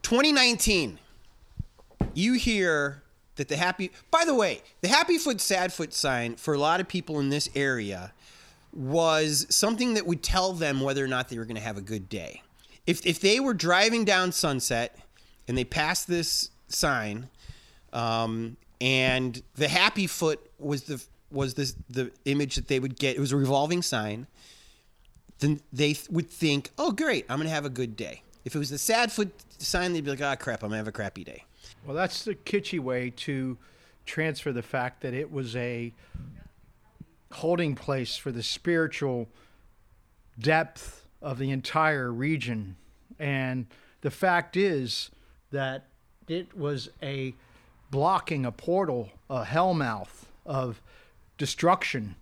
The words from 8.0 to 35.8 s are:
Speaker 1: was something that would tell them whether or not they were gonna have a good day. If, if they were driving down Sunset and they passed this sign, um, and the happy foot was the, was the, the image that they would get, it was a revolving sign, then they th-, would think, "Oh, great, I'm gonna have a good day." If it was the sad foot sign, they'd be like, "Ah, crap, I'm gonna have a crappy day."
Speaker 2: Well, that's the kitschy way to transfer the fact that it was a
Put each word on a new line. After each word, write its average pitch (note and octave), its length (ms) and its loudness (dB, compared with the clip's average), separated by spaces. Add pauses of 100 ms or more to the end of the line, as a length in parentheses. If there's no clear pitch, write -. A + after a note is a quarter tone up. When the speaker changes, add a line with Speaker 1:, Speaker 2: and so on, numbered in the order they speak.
Speaker 1:
was D#3 760 2
something A3+ 440 2
that G#3 100 0
would F3 200 -2
tell F#3 280 2
them D3 280 0
whether C#3 240 0
or - 20 0
not B2+ 220 -2
they A#2 100 -8
were A2+ 60 -6
gonna A2 160 -6
have G#2+ 180 -6
a - 20 -8
good F#2+ 280 -6
day. F2 340 -10 (460)
If, D3+ 180 0
if E3 140 0
they G#3 180 6
were C4+ 160 2
driving G3 500 4
down F#3 280 4
Sunset B2 680 0 (480)
and B2 100 -2
they B2+ 60 0
passed D#3 460 -2
this E3+ 420 0 (160)
sign, A#2+ 600 -2 (640)
um, A2+ 640 -2 (240)
and C3 600 2 (140)
the C#3+ 140 0
happy F#3 400 2
foot D#3 320 0 (180)
was C#3+ 240 -4
the, C#3 180 -8 (300)
was C#3 240 -2
the, C3+ 180 -2 (160)
the B2 220 -4 (140)
image C#3 320 0
that B2+ 100 -4
they C3 140 2
would C3+ 180 -4
get, C3+ 160 2
it C#3 60 -2
was C#3 100 0
a C#3 60 2
revolving C#3 440 4
sign, A2 460 -2 (1120)
then D3 220 2 (120)
they D3 200 2
th-, - 180 -6
would E3+ 180 0
think, C#3+ 500 0
"Oh, D#4+ 120 2
great, A3+ 380 0
I'm C3+ 100 -2
gonna D#3+ 120 -2
have D3 140 -2
a C#3 60 -4
good A#2+ 240 -6
day." E2 280 -10 (220)
If C3 100 -8
it D3+ 40 -2
was D3 100 -2
the C#3+ 80 -6
sad A3+ 340 2
foot G3+ 220 -2 (240)
sign, F3+ 380 -2
they'd D#3 100 -2
be C#3 60 -2
like, C3+ 100 -6
"Ah, C#3 160 0
crap, A#2 260 -6
I'm G#2 60 -6
gonna G#2+ 80 -2
have G#2+ 100 -4
a G#2+ 60 -6
crappy F#2+ 320 -8
day." - 200 -16 (400)
Speaker 2:
Well, C#3+ 120 -6
that's - 280 -2
the G#3 100 -4
kitschy F#3+ 440 2
way B2+ 380 0
to C3 400 -2 (480)
transfer D#3 480 -2
the A#2+ 100 -4
fact B2+ 380 -4
that B2+ 140 -6
it D3 180 -6
was B2+ 240 -6
a A#2+ 360 -4 (1400)